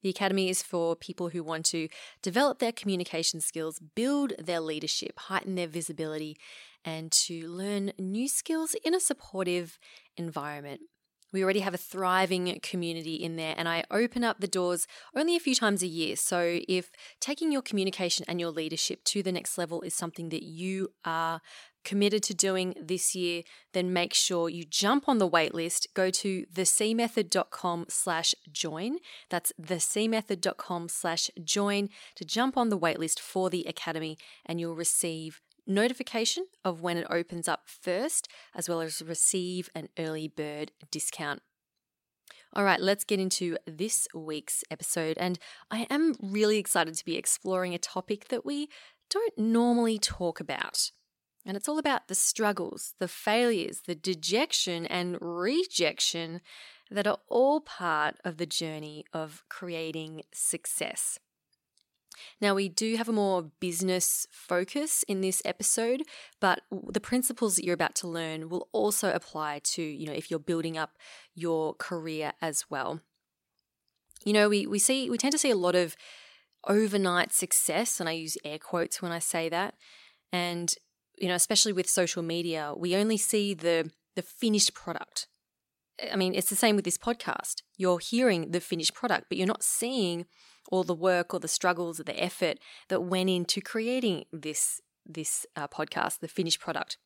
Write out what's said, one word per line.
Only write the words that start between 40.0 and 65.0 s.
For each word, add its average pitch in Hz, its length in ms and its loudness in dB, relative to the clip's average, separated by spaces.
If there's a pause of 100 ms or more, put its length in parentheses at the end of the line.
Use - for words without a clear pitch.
bird 151 420 -6 (200)
discount. 151 500 -4 (1120)
All 202 100 2
right, 196 160 6
let's 190 240 2
get 202 160 0
into 185 380 0 (100)
this 165 480 -2
week's 156 560 -6
episode. 160 480 -2
And 180 200 0 (320)
I 226 180 -4
am 294 320 2
really 214 380 2
excited 170 380 0
to - 100 -8
be 165 100 -2
exploring 185 560 0
a 175 60 -4
topic - 500 -4
that 233 160 -4
we 285 240 -4 (400)
don't 440 300 0
normally 226 600 4
talk 175 400 -2
about. - 520 -4 (560)
And 190 100 -4
it's 202 100 -6
all 302 120 0
about 294 300 0
the 185 60 -4
struggles, - 840 0
the 180 100 -2
failures, 226 760 2
the 175 80 -4
dejection 175 880 0
and 175 340 -2
rejection 175 1200 0 (480)
that 202 160 0
are - 140 2 (100)
all 277 320 6
part 156 600 0
of 170 140 -4
the 170 80 -2
journey 151 680 -6
of 156 340 -8
creating 160 760 -8 (100)
success. - 840 -4 (1200)
Now, 202 140 4
we 196 140 2
do 220 260 -2
have 226 140 -2
a 233 40 0
more 190 460 2
business 180 720 0
focus 190 800 -2